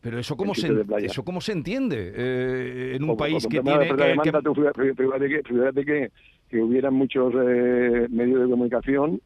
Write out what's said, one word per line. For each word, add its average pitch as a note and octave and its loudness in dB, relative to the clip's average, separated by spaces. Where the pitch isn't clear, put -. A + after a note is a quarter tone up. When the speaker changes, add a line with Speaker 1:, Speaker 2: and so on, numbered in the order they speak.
Speaker 1:
Pero A#2 -8
eso B2 -8
cómo G3+ -4
Speaker 2:
En F3+ -4
Speaker 1:
se - -4
Speaker 2:
sitio A2+ 2
de A2 0
Speaker 1:
en-, G2+ -4
Speaker 2:
playa. G#2+ -4
Speaker 1:
eso - -8
cómo F#3 -8
se A3 -6
entiende, D#3 -4
eh, B2+ -4
en C3 -2
un D#3 0
Speaker 2:
Como, A2+ 0
Speaker 1:
país D3+ -2
Speaker 2:
como - -2
Speaker 1:
que - 0
Speaker 2:
tema C3+ 0
de C#3 4
Speaker 1:
tiene - 0
Speaker 2:
oferta C#3 2
y C#3 4
Speaker 1:
que, D3 2
que D#3+ 2
Speaker 2:
demanda, D3+ 2
tú D3 4
fíjate, C3+ 0
fíjate C3+ 0
que, D3 -2
fíjate C3 0
que, D3 -2
que A2+ 0
hubieran B2+ 2
muchos, C3 2
eh, B2 2
medios B2 2
de B2+ 2
comunicación B2+ 0